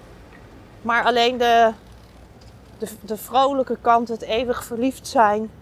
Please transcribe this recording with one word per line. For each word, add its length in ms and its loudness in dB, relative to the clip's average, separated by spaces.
maar 220 0
alleen 340 2
de, 340 4
de, 100 -10
de 160 -10
vrolijke 640 0
kant, 280 2
het 140 -10
eeuwig 420 -4
verliefd 420 -6
zijn, 440 2